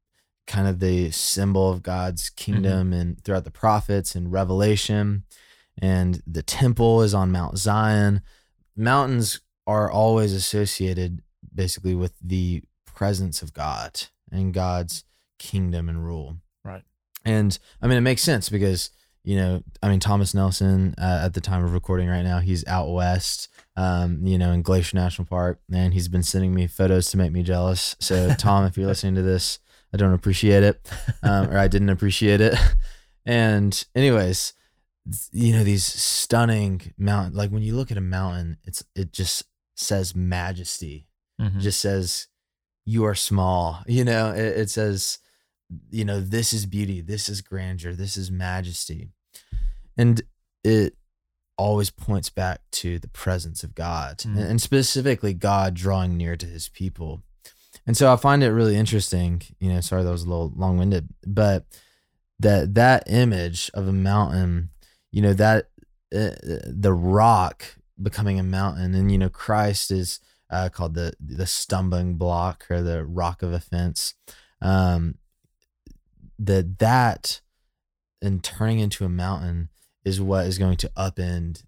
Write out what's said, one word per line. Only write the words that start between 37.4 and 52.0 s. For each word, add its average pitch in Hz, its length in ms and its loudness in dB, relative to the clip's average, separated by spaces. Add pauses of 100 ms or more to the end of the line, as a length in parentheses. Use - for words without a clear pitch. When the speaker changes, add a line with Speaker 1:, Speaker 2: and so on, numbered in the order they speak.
Speaker 1:
when 107 100 -2
you 107 140 -2
look 131 160 -4
at 104 60 -4
a 95 40 -2
mountain, 90 640 -4
it's, - 200 -10 (120)
it 92 180 -6
just - 300 -4 (320)
says 95 400 -4
majesty. 90 920 -6 (340)
Speaker 2:
Mm-hmm. 98 200 -2
Speaker 1:
It - 20 -2
just 98 200 0
says, 98 460 -2 (580)
"You 110 200 0
are 104 100 0
small," 90 720 0
you 123 160 2
know, 110 280 0
it, 95 80 -4 (180)
it 107 140 -2
says, 104 480 -2 (720)
you 110 120 -4
know, 101 160 -2
"This 110 320 -2
is 104 140 -4
beauty, 98 360 -4
this 98 280 -8
is 98 120 -8
grandeur, 92 520 -8
this 98 240 -8
is 92 140 -8
majesty." 90 800 -6 (880)
And 117 240 4 (420)
it 107 320 2 (640)
always 104 340 0
points - 380 -4